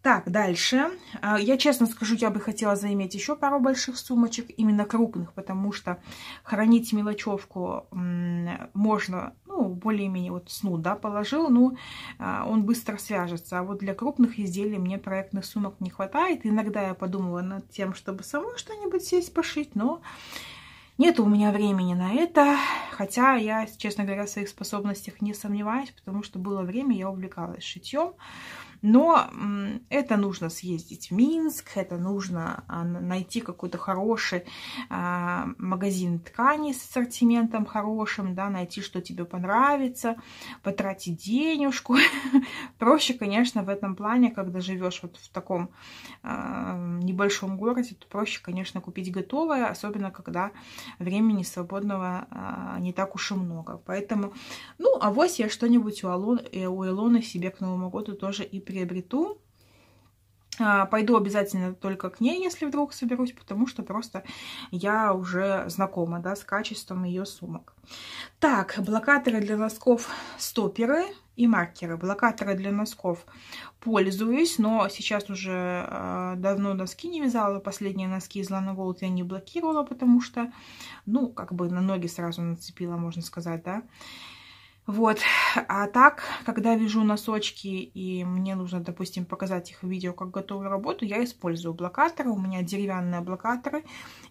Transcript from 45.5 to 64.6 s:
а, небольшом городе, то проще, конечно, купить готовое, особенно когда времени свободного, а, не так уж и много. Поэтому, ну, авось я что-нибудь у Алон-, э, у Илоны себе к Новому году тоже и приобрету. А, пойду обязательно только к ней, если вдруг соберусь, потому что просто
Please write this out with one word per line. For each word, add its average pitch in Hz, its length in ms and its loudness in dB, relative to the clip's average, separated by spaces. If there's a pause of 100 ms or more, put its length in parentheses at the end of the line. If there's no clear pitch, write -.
а, - 540 -6 (240)
небольшом 190 560 0
городе, 247 380 -2
то - 120 -20
проще, 208 340 -4
конечно, 180 380 -6
купить 180 320 -8
готовое, 262 560 0
особенно 196 420 -4
когда 180 420 -6 (480)
времени 202 440 2
свободного, 185 880 -4
а, 185 480 -8
не 180 140 -2
так 196 220 -2
уж - 160 -6
и - 40 -2
много. 170 500 -6
Поэтому, 202 480 -4 (440)
ну, 494 240 6
авось 254 380 4
я 214 100 2
что-нибудь 233 560 4
у - 20 0
Алон-, 202 340 2 (120)
э, 185 140 -4
у 185 180 -2
Илоны 214 360 4
себе 180 300 -4
к - 80 -20
Новому 185 300 -2
году 202 260 -6
тоже 196 300 -6
и 196 140 -10 (100)
приобрету. 190 680 -4 (1200)
А, 202 260 6
пойду 220 320 4
обязательно 202 560 0
только 190 360 -6
к - 100 -14
ней, 339 240 2
если 339 220 -4
вдруг 285 280 -2
соберусь, 247 380 -2
потому 208 340 -2
что 240 160 -8
просто 196 420 -8 (480)